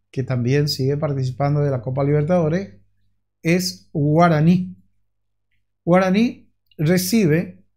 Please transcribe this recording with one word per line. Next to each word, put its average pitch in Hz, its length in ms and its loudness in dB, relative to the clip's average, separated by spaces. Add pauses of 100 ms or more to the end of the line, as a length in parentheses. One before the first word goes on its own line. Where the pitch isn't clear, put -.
(100)
que 131 120 -6
también 131 460 0
sigue 135 280 -2
participando 143 640 -2
de 143 100 0
la 127 120 -4
Copa 135 200 -4
Libertadores 156 720 0 (680)
es 180 500 -2
Guaraní. 165 840 2 (1080)
Guaraní 190 680 0 (260)
recibe 180 880 0 (120)